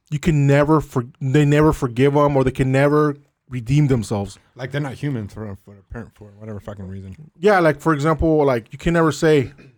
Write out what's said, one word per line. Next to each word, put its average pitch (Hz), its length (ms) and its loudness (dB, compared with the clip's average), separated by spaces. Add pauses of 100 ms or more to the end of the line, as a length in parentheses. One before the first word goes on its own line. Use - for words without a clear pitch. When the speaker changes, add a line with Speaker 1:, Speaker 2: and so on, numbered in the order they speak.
(100)
Speaker 1:
you 151 80 -4
can 143 300 2
never 147 320 4
for-, - 260 -4 (140)
they 147 240 2
never 147 280 4
forgive 135 440 0
'em, 147 200 2
or 131 80 2
they 131 60 -2
can 131 220 -2
never 143 440 2 (320)
redeem 127 400 0
themselves. 104 500 -2 (180)
Speaker 2:
Like 131 140 -12
they're 143 100 -6
not 143 140 -8
human 131 340 -8
for, 101 280 -14 (340)
for, 117 240 -14
for 104 120 -20 (120)
whatever 107 220 -14
fucking 98 280 -14
reason. 95 500 -16
Speaker 1:
Yeah, 190 220 2
like, 151 200 0
for 160 120 0
example, 156 520 0
like, 127 280 -2
you 139 60 -18
can 170 160 -2
never 165 180 2
say, 147 400 2 (260)